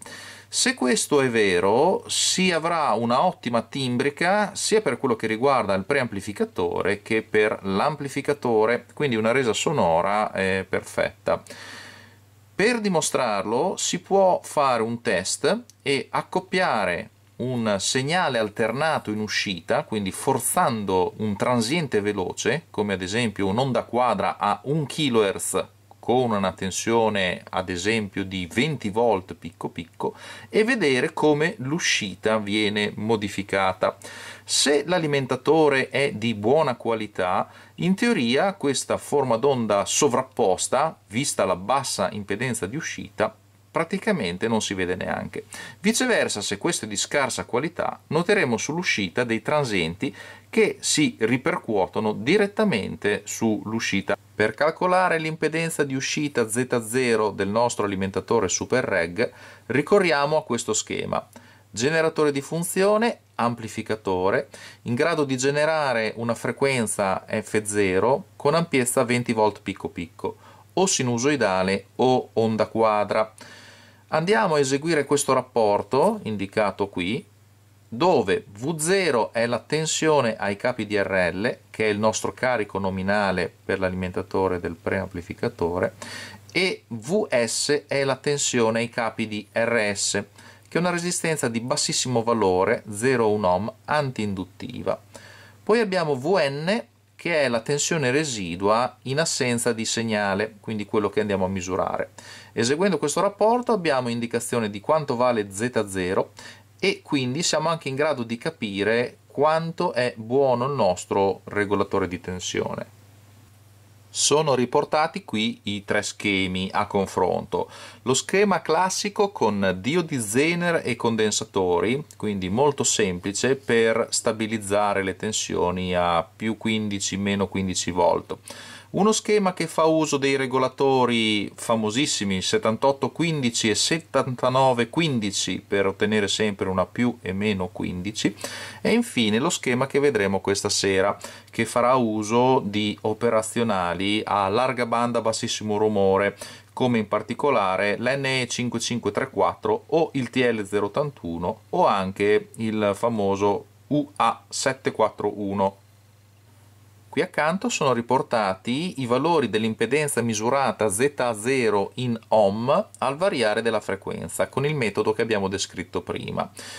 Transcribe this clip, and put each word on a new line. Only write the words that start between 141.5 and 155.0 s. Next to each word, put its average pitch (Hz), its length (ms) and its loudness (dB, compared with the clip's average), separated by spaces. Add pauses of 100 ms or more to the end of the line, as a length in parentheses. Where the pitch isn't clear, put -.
che 113 140 0
farà 120 280 2
uso 120 640 2
di 104 440 -2
operazionali 107 1200 0
a 98 240 2
larga 120 380 0
banda, 117 340 0
bassissimo 110 560 -2
rumore, 101 600 2 (360)
come 123 260 2
in 104 80 0
particolare 104 880 0
l'N 127 280 -2
E 131 240 -2
cinque 120 320 -4
cinque 113 320 -2
tre 123 180 -2
quattro 98 560 0
o 160 280 0
il 127 160 -4
T - 80 -4
L 117 280 0
zero 101 200 0
ottantuno 87 800 -4
o 180 180 2
anche 101 720 2
il 110 400 0
famoso 101 720 0 (200)
U 143 300 -2
A 117 320 0
sette - 420 -2
quattro 104 500 -2